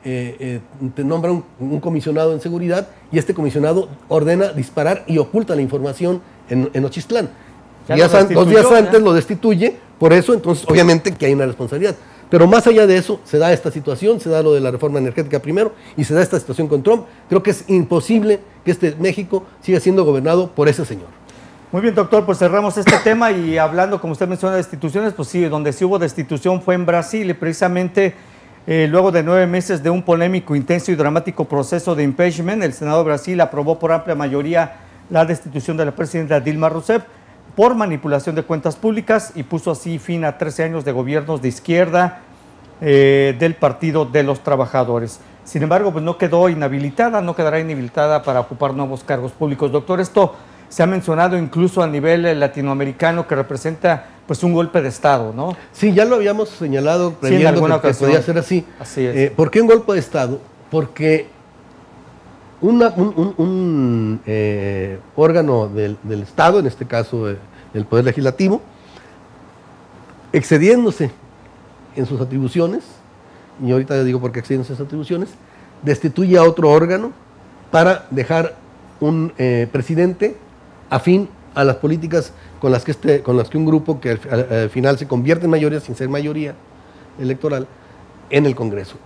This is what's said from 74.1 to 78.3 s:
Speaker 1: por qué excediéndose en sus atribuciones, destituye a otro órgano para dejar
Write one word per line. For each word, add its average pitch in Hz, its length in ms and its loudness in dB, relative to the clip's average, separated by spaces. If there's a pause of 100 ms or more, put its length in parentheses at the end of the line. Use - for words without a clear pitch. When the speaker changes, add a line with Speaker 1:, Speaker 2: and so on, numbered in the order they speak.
Speaker 1:
por 120 120 -6
qué 120 80 -8
excediéndose 131 320 -6
en 127 60 -10
sus 139 80 -10
atribuciones, 160 420 -6 (540)
destituye 170 560 0
a 165 40 8
otro 165 280 6
órgano 185 420 2 (580)
para 175 400 2
dejar 160 460 -2 (440)